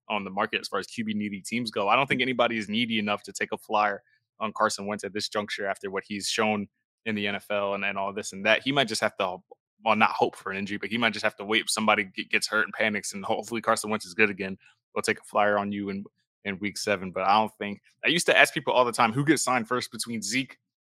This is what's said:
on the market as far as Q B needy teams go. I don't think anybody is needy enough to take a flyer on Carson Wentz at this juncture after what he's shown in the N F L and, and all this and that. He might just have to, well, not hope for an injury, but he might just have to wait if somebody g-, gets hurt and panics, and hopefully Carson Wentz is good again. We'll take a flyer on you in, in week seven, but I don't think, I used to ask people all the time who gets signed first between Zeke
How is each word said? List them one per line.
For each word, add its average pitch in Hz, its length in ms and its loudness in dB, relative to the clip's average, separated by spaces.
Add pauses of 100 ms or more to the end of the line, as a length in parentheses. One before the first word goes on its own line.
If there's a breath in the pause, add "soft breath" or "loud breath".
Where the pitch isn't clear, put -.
on 104 160 -4
the 95 60 -8
market 101 320 -2
as - 60 -12
far 101 120 -4
as 92 60 -6
Q - 180 -8
B 107 100 -4
needy 104 280 -4
teams 117 300 -6
go. 101 180 0
I 113 60 6
don't 139 120 2
think 139 140 0
anybody 120 360 2
is 104 120 -4
needy 113 300 0
enough 104 240 -2
to 98 100 -14
take - 180 -4
a 107 60 -6
flyer 104 460 0 (360)
on 107 160 -4
Carson 104 300 0
Wentz 104 180 -4
at 98 100 -8
this 104 160 -4
juncture - 360 -4
after 98 240 -4
what 95 180 -4
he's 101 200 -6
shown 107 400 0 (380)
in 113 100 -4
the 104 120 -2
N 101 80 -2
F - 140 -10
L 101 240 0
and, 98 100 -4
and 98 140 -2
all 98 160 -4
this 101 200 -8
and 98 120 -6
that. 110 180 6
He 135 80 0
might 139 160 2
just 107 140 -2
have 107 160 0
to, 92 200 -2 (460)
well, 110 120 4
not 107 160 4
hope - 240 0
for - 160 -8
an 95 60 -4
injury, 101 200 -4
but 98 120 -8
he 113 100 -2
might 113 140 2
just 104 100 -8
have 107 140 0
to 101 80 -10
wait 107 180 2
if - 80 -4
somebody 104 440 2
g-, 107 100 -6
gets - 220 -2
hurt 107 180 0
and 101 80 -12
panics, 104 400 -2
and 98 120 -10
hopefully 110 360 -4
Carson 110 280 0
Wentz 107 160 -2
is 90 80 -16
good 107 160 4
again. 95 280 -6 (360 soft breath)
We'll 107 80 -2
take 110 180 0
a - 40 -20
flyer 104 340 2
on 101 140 0
you 101 180 -4
in, 98 140 -6 (420)
in 98 140 -4
week 101 180 -6
seven, 95 340 -2
but 92 120 -4
I 101 160 6
don't 110 180 2
think, 101 240 -6 (240 soft breath)
I 117 40 4
used 165 180 2
to 170 100 6
ask 143 160 8
people 143 200 -2
all 123 120 6
the 117 60 0
time 113 200 4
who 139 140 0
gets 147 180 4
signed 123 240 0
first 123 240 -2
between 117 300 -8
Zeke 123 360 -4 (340)